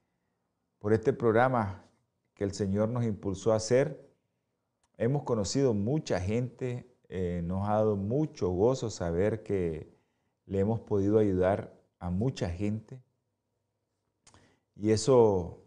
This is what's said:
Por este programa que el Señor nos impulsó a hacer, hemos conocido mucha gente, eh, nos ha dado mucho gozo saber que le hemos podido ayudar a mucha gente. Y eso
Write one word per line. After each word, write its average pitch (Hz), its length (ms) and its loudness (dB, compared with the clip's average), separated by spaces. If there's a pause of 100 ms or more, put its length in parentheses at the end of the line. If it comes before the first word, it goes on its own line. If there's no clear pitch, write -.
(800)
Por 107 120 2
este 110 200 2
programa 113 720 2 (500)
que - 80 -6
el 101 100 -2
Señor 104 360 -2
nos 120 160 -4
impulsó 101 480 -2
a 110 40 2
hacer, 131 480 0 (920)
hemos 135 260 -2
conocido 120 520 0
mucha 107 440 -2
gente, 120 760 -6 (160)
eh, 87 360 -4
nos 95 240 -4
ha 107 60 2
dado 107 200 2
mucho 110 540 -2
gozo 110 420 0
saber 95 540 -2
que 85 520 -6 (500)
le 98 120 -4
hemos 110 220 0
podido 104 400 2
ayudar 98 520 2 (280)
a 90 100 -6
mucha 104 400 -4
gente. 107 500 -6 (1700)
Y 104 160 0
eso 107 760 4